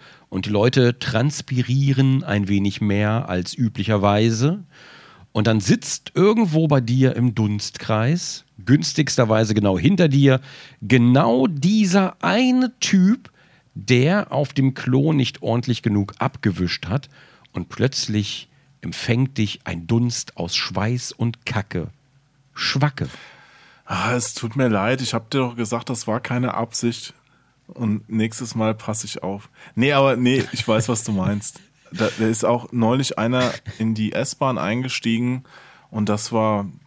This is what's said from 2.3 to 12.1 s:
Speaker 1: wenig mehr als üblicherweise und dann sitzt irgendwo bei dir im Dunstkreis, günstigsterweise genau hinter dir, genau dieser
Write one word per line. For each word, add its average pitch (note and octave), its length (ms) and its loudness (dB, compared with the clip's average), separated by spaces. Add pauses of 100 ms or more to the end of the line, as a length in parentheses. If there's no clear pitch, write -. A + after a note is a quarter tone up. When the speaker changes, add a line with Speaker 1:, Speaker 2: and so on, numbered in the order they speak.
Speaker 1:
wenig G2 320 0
mehr G#2 480 0
als F2+ 260 -4
üblicherweise A2 1120 0 (680)
und G#2+ 120 0
dann A2 140 4
sitzt - 540 -2
irgendwo F3 560 2
bei C#3+ 100 4
dir B2+ 380 2
im A#2 180 0
Dunstkreis, A2 1120 -2 (180)
günstigsterweise A2+ 920 2
genau G2+ 220 4
hinter E3 300 4
dir, C3+ 320 4 (420)
genau C3 680 4
dieser F#3+ 760 2